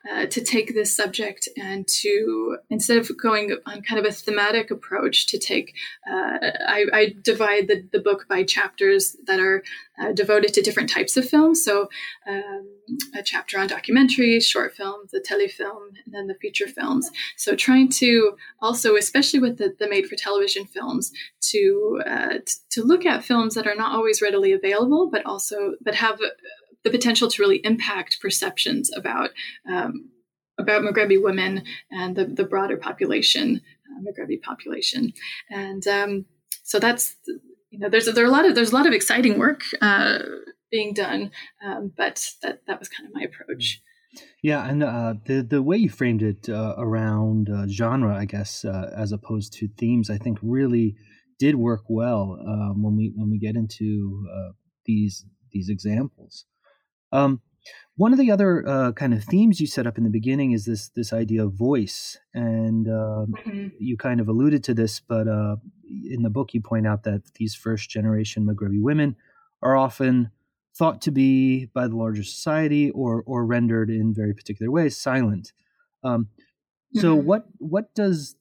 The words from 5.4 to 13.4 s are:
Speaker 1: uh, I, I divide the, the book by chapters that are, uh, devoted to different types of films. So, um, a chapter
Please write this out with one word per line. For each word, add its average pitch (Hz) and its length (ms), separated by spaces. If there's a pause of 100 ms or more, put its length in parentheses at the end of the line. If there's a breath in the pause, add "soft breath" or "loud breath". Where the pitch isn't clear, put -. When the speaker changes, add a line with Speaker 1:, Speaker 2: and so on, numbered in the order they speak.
Speaker 1:
uh, - 300 (320)
I, 208 240
I 214 300
divide 208 460
the, 185 220
the 196 100
book 202 280
by 190 140
chapters 196 840
that - 160
are, 190 220 (360 loud breath)
uh, 208 140
devoted 208 400
to - 80
different - 300
types - 260
of 254 100
films. 311 380
So, 202 240 (400 loud breath)
um, 196 400 (500)
a 202 40
chapter - 360